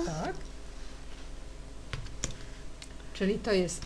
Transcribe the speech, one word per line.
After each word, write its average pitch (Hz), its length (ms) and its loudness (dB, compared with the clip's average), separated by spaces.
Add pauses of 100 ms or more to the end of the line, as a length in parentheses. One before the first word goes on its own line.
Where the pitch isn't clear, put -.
Tak. 160 280 0 (2750)
Czyli 202 260 6
to 233 120 4
jest 185 340 6